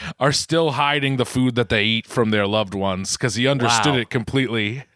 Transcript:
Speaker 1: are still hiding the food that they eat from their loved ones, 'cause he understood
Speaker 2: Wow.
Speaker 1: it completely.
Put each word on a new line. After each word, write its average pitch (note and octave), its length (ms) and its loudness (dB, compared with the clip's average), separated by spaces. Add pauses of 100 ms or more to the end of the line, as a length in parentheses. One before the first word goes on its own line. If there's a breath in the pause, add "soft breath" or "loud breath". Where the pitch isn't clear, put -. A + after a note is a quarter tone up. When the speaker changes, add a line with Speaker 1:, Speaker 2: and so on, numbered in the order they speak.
(200 loud breath)
Speaker 1:
are C#3+ 120 2
still D#3+ 400 0
hiding C#3 440 0
the B2 80 2
food B2+ 300 0
that A#2+ 160 0
they A2 140 2
eat A2 220 0
from A#2 240 0
their G#2 160 2
loved G2+ 280 0
ones, F#2+ 420 -4
'cause A2+ 200 -2
he B2 120 0
understood A#2+ 460 2
Speaker 2:
Wow. B2+ 60 2
Speaker 1:
it A2 100 -6
completely. A#2 760 -2 (120)